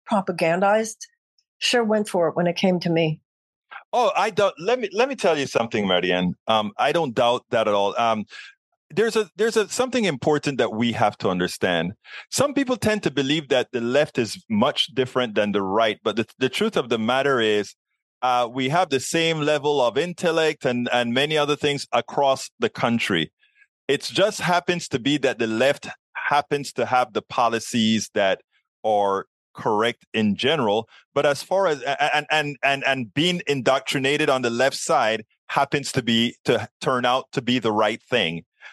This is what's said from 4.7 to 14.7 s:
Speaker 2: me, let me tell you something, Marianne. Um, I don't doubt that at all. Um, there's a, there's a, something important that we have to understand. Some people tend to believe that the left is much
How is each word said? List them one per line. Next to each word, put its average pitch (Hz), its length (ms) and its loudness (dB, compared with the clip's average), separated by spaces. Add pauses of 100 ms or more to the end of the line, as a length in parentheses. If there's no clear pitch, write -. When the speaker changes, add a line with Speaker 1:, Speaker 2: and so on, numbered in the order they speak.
Speaker 2:
me, 226 140 -4
let 226 160 2
me 277 80 -6
tell 170 200 2
you 139 100 -2
something, 113 400 0
Marianne. 90 480 2 (120)
Um, 107 320 0
I 135 140 2
don't 151 220 0
doubt 120 360 2
that 113 180 2
at 104 60 2
all. 101 240 0
Um, 113 260 0 (640)
there's 208 280 0
a, 220 200 0
there's 214 200 0
a, 208 120 0
something 247 360 -2
important 147 540 0
that 113 140 2
we 117 200 0
have 104 260 0
to 107 100 0
understand. 90 640 0 (380)
Some 277 240 0
people 254 220 0
tend 214 260 0
to 165 80 0
believe 143 380 -2
that 127 240 2
the 120 80 -2
left 131 360 0
is 107 320 -4
much 113 460 0